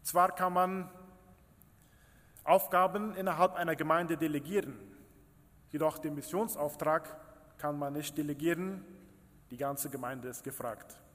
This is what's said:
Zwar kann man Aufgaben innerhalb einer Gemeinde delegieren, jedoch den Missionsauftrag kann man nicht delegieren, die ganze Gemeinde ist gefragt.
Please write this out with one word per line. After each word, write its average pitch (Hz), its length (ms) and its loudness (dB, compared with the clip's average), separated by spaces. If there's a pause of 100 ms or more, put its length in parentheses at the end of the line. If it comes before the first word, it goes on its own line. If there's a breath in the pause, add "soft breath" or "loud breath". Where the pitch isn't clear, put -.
Zwar 185 340 4
kann 185 160 0
man 185 380 2 (1500 soft breath)
Aufgaben 185 720 4
innerhalb 185 380 4
einer 170 240 0
Gemeinde 160 400 2
delegieren, 147 600 -2 (920)
jedoch 151 280 0
den 147 180 -4
Missionsauftrag 156 1000 -2 (420)
kann 147 220 -4
man 143 140 -4
nicht 147 240 -6
delegieren, 165 680 -2 (680)
die 123 60 -12
ganze 139 340 -4
Gemeinde 127 380 -6
ist 123 160 -10
gefragt. - 540 -8 (180)